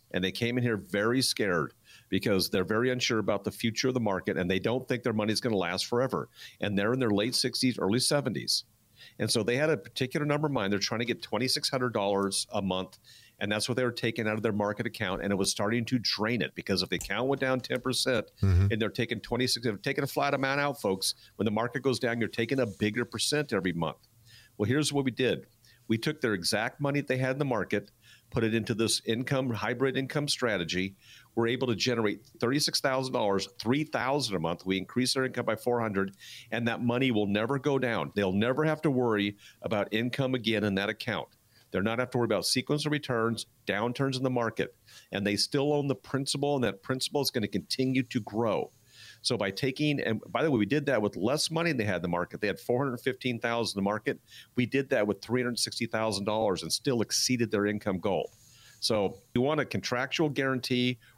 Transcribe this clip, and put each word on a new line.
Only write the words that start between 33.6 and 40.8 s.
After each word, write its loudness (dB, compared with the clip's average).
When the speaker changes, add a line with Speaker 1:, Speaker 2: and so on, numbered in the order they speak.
Speaker 1:
thousand 0
a 0
month. -2
We 0
increase -2
their 0
income -4
by 0
four 0
hundred, 0
and 0
that -2
money 2
will 2
never 2
go 2
down. 0
They'll 2
never 2
have 2
to 2
worry 2
about -2
income 0
again 0
in 2
that 2